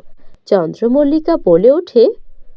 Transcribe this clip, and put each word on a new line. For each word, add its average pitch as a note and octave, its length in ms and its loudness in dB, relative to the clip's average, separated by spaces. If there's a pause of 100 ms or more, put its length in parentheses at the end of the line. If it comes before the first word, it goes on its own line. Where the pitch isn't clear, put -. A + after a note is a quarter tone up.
(440)
চন্দ্রমল্লিকা C#4 920 -2
বলে F#3+ 340 4
ওঠে, D#4+ 400 2 (460)